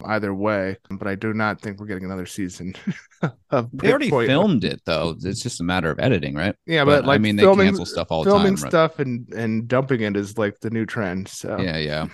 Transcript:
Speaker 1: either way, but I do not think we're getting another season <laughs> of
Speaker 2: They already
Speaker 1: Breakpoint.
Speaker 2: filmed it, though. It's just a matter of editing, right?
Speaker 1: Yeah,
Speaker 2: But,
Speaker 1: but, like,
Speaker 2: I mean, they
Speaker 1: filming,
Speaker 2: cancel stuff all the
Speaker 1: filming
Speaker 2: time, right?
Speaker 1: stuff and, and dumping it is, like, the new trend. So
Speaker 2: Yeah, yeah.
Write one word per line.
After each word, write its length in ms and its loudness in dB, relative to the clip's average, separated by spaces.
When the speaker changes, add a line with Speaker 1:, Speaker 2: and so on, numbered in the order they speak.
Speaker 1:
either 280 -2
way, 440 -2
but 180 -6
I 80 -4
do 180 -4
not 260 -2
think 200 -10
we're 60 -12
getting 180 -8
another 200 -8
season 500 -8
<laughs> 300 -6
of 220 0
Speaker 2:
They 180 2
already 180 2
Speaker 1:
Breakpoint. 180 2
Speaker 2:
filmed 380 4
it, 200 -2
though. 360 0
It's 220 -6
just 180 -8
a 40 -4
matter 260 0
of 80 -4
editing, 380 0
right? 180 -2
Speaker 1:
Yeah, 180 2
Speaker 2:
But, 160 6
Speaker 1:
but, 80 0
like, 80 6
Speaker 2:
I 20 4
mean, 160 2
they 80 4
Speaker 1:
filming, 240 8
Speaker 2:
cancel 180 2
stuff 260 -6
all 120 0
the 80 4
Speaker 1:
filming 240 6
Speaker 2:
time, 80 -4
right? 80 -6
Speaker 1:
stuff 300 2
and, 320 -4
and 340 -2
dumping 360 0
it 140 -2
is, 220 -4
like, 220 -2
the 100 -6
new 160 -2
trend. 400 -4
So 320 -8
Speaker 2:
Yeah, 200 -2
yeah. 340 -2